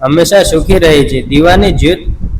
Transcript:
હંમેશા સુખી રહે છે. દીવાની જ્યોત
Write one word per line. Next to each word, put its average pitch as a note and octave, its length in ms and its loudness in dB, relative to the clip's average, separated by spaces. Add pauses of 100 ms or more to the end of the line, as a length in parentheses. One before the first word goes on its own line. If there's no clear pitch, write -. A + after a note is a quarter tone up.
હંમેશા E3 400 2
સુખી E3 360 0
રહે D3+ 300 2
છે. C3 140 -4
દીવાની E3+ 500 2
જ્યોત D3 260 0 (420)